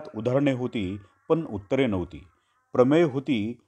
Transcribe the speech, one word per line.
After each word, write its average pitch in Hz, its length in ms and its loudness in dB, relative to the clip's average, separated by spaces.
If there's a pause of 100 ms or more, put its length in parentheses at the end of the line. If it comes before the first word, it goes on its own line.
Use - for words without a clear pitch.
(160)
उदाहरणे 127 360 0
होती, 117 480 -4 (300)
पण 160 160 0
उत्तरे 113 420 -2
नव्हती. 90 400 -6 (460)
प्रमेय 135 300 6
होती, 123 640 -2